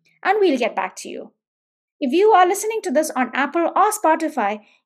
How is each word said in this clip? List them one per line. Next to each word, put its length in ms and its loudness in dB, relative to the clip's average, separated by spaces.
and 180 2
we'll 200 2
get 160 -4
back 220 -6
to 120 -16
you. 220 -16
If 120 -4
you 200 4
are 140 6
listening 380 -2
to 80 -6
this 200 0
on 220 -4
Apple 400 -2
or 180 2
Spotify, 680 -2